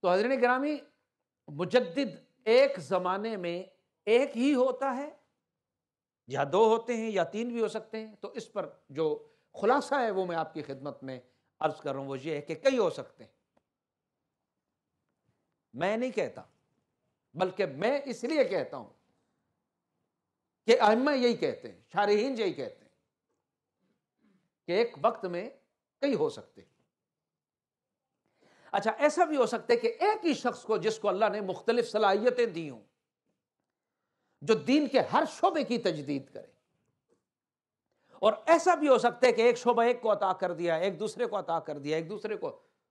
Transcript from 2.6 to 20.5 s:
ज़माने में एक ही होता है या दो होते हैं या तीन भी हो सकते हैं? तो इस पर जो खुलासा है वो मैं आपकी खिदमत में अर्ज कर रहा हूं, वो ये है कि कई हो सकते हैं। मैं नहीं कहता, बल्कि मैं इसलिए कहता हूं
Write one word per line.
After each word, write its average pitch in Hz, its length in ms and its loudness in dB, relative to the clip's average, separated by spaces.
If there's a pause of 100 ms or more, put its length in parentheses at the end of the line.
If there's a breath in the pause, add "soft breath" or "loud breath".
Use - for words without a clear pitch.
ज़माने 185 580 -2
में 175 340 -8 (360)
एक 254 280 4
ही 254 160 2
होता 262 400 0
है 277 180 -8 (1200)
या 139 160 -2
दो 180 220 4
होते 226 300 2
हैं 220 120 -4
या 190 160 0
तीन 233 280 -6
भी 233 60 -4
हो 220 100 0
सकते 220 280 -10
हैं? 220 180 -12
तो - 180 -12
इस 240 140 -10
पर - 440 -10
जो 151 460 -4 (180)
खुलासा 277 440 0
है 233 120 0
वो 190 140 -2
मैं 175 100 -6
आपकी 156 260 -6
खिदमत 135 420 -12
में 131 180 -12 (400)
अर्ज 151 180 -2
कर 143 120 -8
रहा 135 80 -6
हूं, 139 80 -10
वो 135 80 -8
ये 143 200 -8
है 147 60 -8
कि 151 140 -10
कई 262 220 2
हो 202 120 2
सकते - 340 -14
हैं। - 80 -20 (2500)
मैं 180 240 -2
नहीं 247 140 -4
कहता, 143 360 -6 (880)
बल्कि 185 300 -2
मैं 202 380 -2
इसलिए 277 420 -2
कहता 165 320 -4
हूं 120 120 -14 (1800)